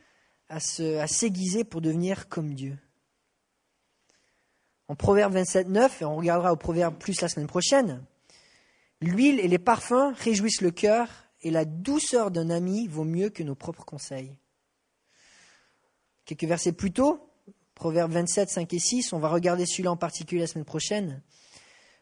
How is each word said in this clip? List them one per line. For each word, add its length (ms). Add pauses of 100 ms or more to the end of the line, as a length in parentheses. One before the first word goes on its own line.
(500)
à 100
se, 380
à 100
s'aiguiser 560
pour 160
devenir 480
comme 260
Dieu. 240 (2000)
En 60
Proverbe 380
vingt-sept 360
neuf, 320
et 40
on 120
regardera 340
au 60
Proverbe 400
plus 240
la 80
semaine 180
prochaine, « 560 (1000)
L'huile 380
et 80
les 120
parfums 580
réjouissent 440
le 100
cœur, 380 (360)
et 60
la 140
douceur 680
d'un 180
ami 380
vaut 160
mieux 260
que 140
nos 100
propres 300
conseils. » 540 (1900)
Quelques 200
versets 260
plus 220
tôt, 360 (460)
Proverbe 380
vingt-sept, 360
cinq 240
et 60
six, 320
on 80
va 80
regarder 380
celui-là 260
en 60
particulier 420
la 80
semaine 160
prochaine. « 580 (800)